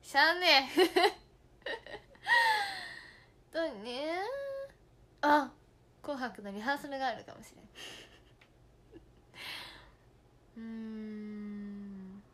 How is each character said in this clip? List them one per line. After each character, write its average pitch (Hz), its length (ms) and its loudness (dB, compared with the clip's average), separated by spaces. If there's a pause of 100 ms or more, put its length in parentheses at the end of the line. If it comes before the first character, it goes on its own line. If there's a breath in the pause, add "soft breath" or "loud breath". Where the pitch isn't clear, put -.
し - 140 -4
ゃ 302 140 8
あ 349 40 2
ね 302 420 6
え。 330 40 8 (2750 loud breath)
<laughs> - 20 -20
ど 330 80 0
う 330 40 0 (180)
ね。 302 360 -4 (1000)
あ、 294 300 6 (520)
紅 277 180 -6
白 226 220 -6
の 202 100 -10
リ 208 80 -8
ハ 269 140 0
ー 285 40 -4
サ 294 100 -10
ル 277 100 -6
が 269 100 -2
あ 226 60 -2
る - 100 -12
か - 100 -16
も - 80 -18
し - 120 -20
れ - 80 -20
ん。 - 20 -20 (3000 loud breath)
<laughs> - 0 -
う 226 40 -16
ー - 20 -12
ん。 208 1600 -10 (120)